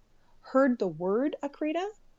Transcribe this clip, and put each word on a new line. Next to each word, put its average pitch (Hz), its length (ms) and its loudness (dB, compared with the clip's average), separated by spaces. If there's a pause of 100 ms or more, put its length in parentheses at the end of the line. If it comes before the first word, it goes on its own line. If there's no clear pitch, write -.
(420)
heard 262 380 2
the 202 80 0
word 196 560 -2
Accreta 311 420 -4 (340)